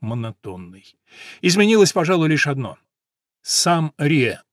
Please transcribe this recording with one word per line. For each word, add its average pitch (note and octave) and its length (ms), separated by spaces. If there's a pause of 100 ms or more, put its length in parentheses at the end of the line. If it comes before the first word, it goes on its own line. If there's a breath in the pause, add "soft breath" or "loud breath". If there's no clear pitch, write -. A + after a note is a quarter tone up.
монотонной. G2 800 (560 loud breath)
Изменилось, G#3 540
пожалуй, E3 340
лишь D#3 180
одно. C3+ 300 (760)
Сам E3 460
Риа. C#3 460 (100)